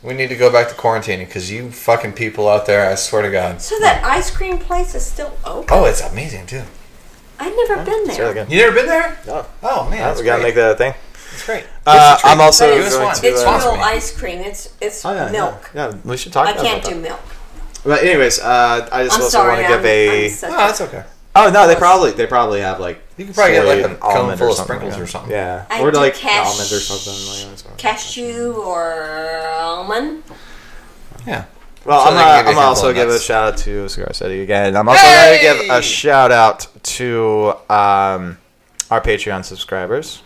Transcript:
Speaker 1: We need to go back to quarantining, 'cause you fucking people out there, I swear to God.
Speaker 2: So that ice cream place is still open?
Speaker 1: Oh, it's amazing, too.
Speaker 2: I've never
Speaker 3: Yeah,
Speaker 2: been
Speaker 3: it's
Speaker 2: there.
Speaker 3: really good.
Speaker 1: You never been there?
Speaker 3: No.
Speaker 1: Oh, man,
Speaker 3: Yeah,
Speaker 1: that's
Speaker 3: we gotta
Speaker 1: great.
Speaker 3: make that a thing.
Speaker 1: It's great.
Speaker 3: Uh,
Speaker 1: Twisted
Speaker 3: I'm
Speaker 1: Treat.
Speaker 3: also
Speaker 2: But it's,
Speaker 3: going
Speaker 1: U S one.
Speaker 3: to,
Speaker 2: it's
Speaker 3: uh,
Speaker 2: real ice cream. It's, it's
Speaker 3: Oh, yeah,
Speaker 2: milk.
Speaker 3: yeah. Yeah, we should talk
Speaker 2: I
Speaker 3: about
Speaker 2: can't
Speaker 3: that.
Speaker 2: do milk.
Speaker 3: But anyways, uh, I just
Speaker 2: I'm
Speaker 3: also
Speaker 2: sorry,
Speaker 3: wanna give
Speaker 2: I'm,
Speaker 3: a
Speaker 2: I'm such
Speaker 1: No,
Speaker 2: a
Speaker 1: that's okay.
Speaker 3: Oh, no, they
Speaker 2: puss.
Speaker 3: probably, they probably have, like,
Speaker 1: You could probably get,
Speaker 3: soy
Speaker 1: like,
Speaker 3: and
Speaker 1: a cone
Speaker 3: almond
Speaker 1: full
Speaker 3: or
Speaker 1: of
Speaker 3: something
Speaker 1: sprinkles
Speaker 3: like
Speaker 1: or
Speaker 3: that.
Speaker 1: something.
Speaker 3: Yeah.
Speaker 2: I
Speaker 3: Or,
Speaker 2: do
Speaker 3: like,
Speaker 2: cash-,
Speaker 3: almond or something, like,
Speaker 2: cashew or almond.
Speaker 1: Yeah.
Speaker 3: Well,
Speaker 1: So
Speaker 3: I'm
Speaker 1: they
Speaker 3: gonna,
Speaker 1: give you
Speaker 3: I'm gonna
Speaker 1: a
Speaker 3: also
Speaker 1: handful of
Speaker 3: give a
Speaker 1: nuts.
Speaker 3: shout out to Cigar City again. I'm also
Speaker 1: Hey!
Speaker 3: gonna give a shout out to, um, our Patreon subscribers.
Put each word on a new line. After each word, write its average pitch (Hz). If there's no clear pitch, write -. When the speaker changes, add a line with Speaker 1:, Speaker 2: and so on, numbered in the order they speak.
Speaker 1:
We 127
need 131
to 127
go 123
back 120
to -
quarantining, 104
'cause 92
you 120
fucking 117
people 107
out 104
there, 101
I 95
swear 107
to 101
God. 90
Speaker 2:
So 427
that 415
ice -
cream 370
place 359
is -
still 294
open? -
Speaker 1:
Oh, 185
it's -
amazing, 101
too. 127
Speaker 2:
I've 403
never 480
Speaker 3:
Yeah, -
Speaker 2:
been 427
Speaker 3:
it's 214
Speaker 2:
there. 117
Speaker 3:
really 104
good. 117
Speaker 1:
You 165
never 226
been 247
there? 330
Speaker 3:
No. -
Speaker 1:
Oh, 262
man, -
Speaker 3:
Yeah, 117
Speaker 1:
that's -
Speaker 3:
we 113
gotta 120
Speaker 1:
great. 120
Speaker 3:
make 113
that 113
a -
thing. 131
Speaker 1:
It's -
great. 220
Speaker 3:
Uh, 151
Speaker 1:
Twisted 139
Speaker 3:
I'm 156
Speaker 1:
Treat. 156
Speaker 3:
also 151
Speaker 2:
But 143
it's, 131
Speaker 3:
going 131
Speaker 1:
U 123
S -
one. -
Speaker 3:
to, 120
Speaker 2:
it's 123
Speaker 3:
uh, 233
Speaker 2:
real 196
ice 220
cream. 180
It's, 202
it's 208
Speaker 3:
Oh, 196
yeah, 147
Speaker 2:
milk. -
Speaker 3:
yeah. 143
Yeah, 104
we 135
should -
talk 147
Speaker 2:
I 208
Speaker 3:
about 202
Speaker 2:
can't -
Speaker 3:
that. -
Speaker 2:
do 180
milk. 160
Speaker 3:
But 143
anyways, 143
uh, 120
I 127
just 123
Speaker 2:
I'm 123
Speaker 3:
also 123
Speaker 2:
sorry, 120
Speaker 3:
wanna -
give 117
Speaker 2:
I'm, 113
Speaker 3:
a 104
Speaker 2:
I'm 101
such -
Speaker 1:
No, -
Speaker 2:
a -
Speaker 1:
that's 214
okay. 127
Speaker 3:
Oh, 208
no, 196
they 170
Speaker 2:
puss. 165
Speaker 3:
probably, 175
they 113
probably 107
have, 95
like, 87
Speaker 1:
You 190
could 202
probably 196
get, -
Speaker 3:
soy 98
Speaker 1:
like, 95
Speaker 3:
and 95
Speaker 1:
a -
cone 101
Speaker 3:
almond 98
Speaker 1:
full 92
Speaker 3:
or -
Speaker 1:
of -
Speaker 3:
something -
Speaker 1:
sprinkles 101
Speaker 3:
like 104
Speaker 1:
or 87
Speaker 3:
that. -
Speaker 1:
something. -
Speaker 3:
Yeah. 90
Speaker 2:
I 226
Speaker 3:
Or, 147
Speaker 2:
do 151
Speaker 3:
like, 139
Speaker 2:
cash-, 208
Speaker 3:
almond 101
or 101
something, 98
like, -
Speaker 2:
cashew 240
or 160
almond. 208
Speaker 1:
Yeah. 127
Speaker 3:
Well, 147
Speaker 1:
So 156
Speaker 3:
I'm -
Speaker 1:
they 175
Speaker 3:
gonna, 156
Speaker 1:
give 143
you -
Speaker 3:
I'm -
gonna 147
Speaker 1:
a 135
Speaker 3:
also 131
Speaker 1:
handful 127
of 123
Speaker 3:
give 120
a 120
Speaker 1:
nuts. 113
Speaker 3:
shout 110
out -
to 101
Cigar -
City 95
again. 101
I'm 104
also 127
Speaker 1:
Hey! 165
Speaker 3:
gonna 147
give -
a 123
shout 135
out 113
to, 110
um, 98
our 113
Patreon 101
subscribers. 95